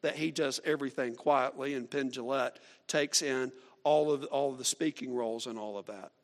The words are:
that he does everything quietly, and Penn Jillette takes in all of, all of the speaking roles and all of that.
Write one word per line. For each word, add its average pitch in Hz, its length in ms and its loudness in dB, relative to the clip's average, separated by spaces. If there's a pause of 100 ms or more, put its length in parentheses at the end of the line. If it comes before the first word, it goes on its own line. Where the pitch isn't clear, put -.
that 147 140 0
he 160 140 0
does 147 340 0
everything 135 500 0
quietly, 135 600 2
and 120 160 -4
Penn 139 200 0
Jillette 127 460 -2 (300)
takes 151 360 2
in 131 300 0 (320)
all 151 280 6
of, 139 120 0
all 139 280 0
of 127 60 -10
the 127 60 -10
speaking 143 500 -2
roles 117 320 -2
and 113 120 -6
all 107 200 -6
of 98 80 -8
that. 101 260 -12 (120)